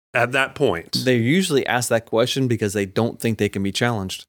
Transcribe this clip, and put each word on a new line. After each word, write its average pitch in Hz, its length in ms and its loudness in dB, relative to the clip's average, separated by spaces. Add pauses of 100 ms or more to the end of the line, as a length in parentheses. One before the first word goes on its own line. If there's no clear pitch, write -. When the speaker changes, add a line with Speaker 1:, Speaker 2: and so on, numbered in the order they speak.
(140)
Speaker 1:
at 123 180 2
that 135 240 0
point? 117 480 0
Speaker 2:
They 127 140 4
usually 143 500 2
ask 120 220 0
that 113 160 0
question 123 420 0
because 107 260 0
they 104 120 0
don't 113 340 -2
think 113 180 0
they 104 120 2
can 101 140 -4
be 98 80 -2
challenged. 107 580 -4